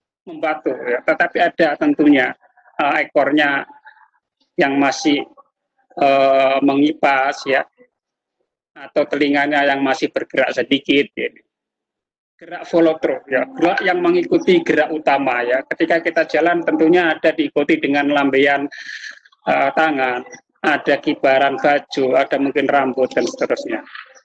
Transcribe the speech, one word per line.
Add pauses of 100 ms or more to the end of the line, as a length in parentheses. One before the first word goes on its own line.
(280)
membatu, (160)
ya,
tetapi
ada
tentunya, (420)
eh,
ekornya (880)
yang
masih, (760)
eh,
mengipas,
ya, (1080)
atau
telinganya
yang
masih
bergerak
sedikit,
ya. (1120)
Gerak
follow
through,
ya, (160)
gerak
yang
mengikuti
gerak
utama,
ya.
Ketika
kita
jalan,
tentunya
ada
diikuti
dengan
lambaian, (800)
eh,
tangan, (400)
ada (100)
kibaran
baju,
ada
mungkin
rambut,
dan
seterusnya. (400)